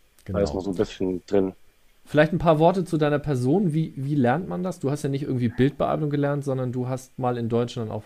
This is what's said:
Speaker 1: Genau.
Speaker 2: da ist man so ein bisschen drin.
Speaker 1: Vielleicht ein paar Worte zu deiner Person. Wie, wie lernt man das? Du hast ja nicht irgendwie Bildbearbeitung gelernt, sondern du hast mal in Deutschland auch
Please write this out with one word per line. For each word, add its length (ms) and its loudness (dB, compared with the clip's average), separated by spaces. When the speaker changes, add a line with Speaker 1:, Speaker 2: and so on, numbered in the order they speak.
Speaker 1:
Genau. 140 -4
Speaker 2:
da 60 2
ist 100 -2
man 80 -4
so 80 -4
ein 60 -4
bisschen 500 -2
drin. 260 2
Speaker 1:
Vielleicht 280 2
ein 40 0
paar 200 4
Worte 260 4
zu 140 -2
deiner 200 2
Person. 540 0
Wie, 240 -2
wie 180 -4
lernt 320 2
man 160 -6
das? 160 -6
Du 120 -2
hast 140 -4
ja 40 -2
nicht 140 -4
irgendwie 260 0
Bildbearbeitung 640 0
gelernt, 340 0
sondern 260 -2
du 160 -4
hast 320 -8
mal 200 0
in 100 -2
Deutschland 420 -2
auch 160 -6